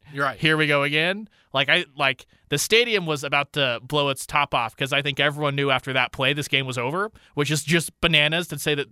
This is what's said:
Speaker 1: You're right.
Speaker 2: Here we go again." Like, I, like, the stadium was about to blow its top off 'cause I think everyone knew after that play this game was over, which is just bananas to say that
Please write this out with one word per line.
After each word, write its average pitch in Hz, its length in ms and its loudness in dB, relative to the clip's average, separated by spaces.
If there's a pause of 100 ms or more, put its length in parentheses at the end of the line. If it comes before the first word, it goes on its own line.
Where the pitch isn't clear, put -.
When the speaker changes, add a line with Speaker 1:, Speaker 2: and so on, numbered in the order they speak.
(140)
Speaker 1:
You're 139 120 -2
right. 127 140 -4
Speaker 2:
Here 156 180 2
we 156 100 2
go 143 160 2
again." 170 440 -2 (260)
Like, 135 160 0
I, 170 160 2 (100)
like, 135 300 -2 (240)
the 180 80 0
stadium 214 480 2
was 151 180 -2
about 143 300 -2
to 127 300 0
blow 143 260 0
its - 160 -6
top 147 280 0
off 117 220 -2
'cause 139 180 -6
I 139 80 2
think 143 180 -2
everyone 143 360 0
knew 139 160 0
after 131 220 0
that 127 180 0
play 135 220 0
this 143 140 -4
game 135 200 0
was 127 100 -6
over, 170 340 -4 (240)
which 143 160 0
is 151 120 0
just 165 380 -2
bananas 165 480 2
to 147 100 -8
say 151 160 0
that 139 160 -4